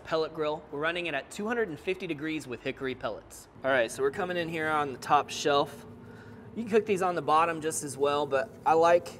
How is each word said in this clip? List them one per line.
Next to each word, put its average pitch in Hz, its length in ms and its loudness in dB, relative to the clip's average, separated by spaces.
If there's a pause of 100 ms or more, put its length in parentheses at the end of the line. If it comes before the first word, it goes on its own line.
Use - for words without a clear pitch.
pellet 160 280 -2
grill. 151 380 -4
We're 139 80 -8
running 170 280 -2
it 156 80 -4
at 135 140 -6
two 208 200 -6
hundred 226 220 -2
and 147 80 -10
fifty 185 280 -6
degrees 156 400 -6
with 120 160 -10
hickory 131 320 -4
pellets. - 540 -10 (160)
All 131 80 2
right, 120 180 4
so 135 140 -2
we're 139 80 2
coming 180 240 -4
in 170 120 -2
here 160 200 -2
on 147 240 0
the 117 60 -10
top 143 300 2
shelf. - 580 0 (680)
You 220 80 -6
can 226 80 -10
cook 214 160 4
these 185 160 0
on 180 140 0
the 160 60 -2
bottom 160 380 4
just 156 220 -2
as 139 160 -6
well, 143 280 4
but 135 220 2 (160)
I 151 100 6
like 170 460 6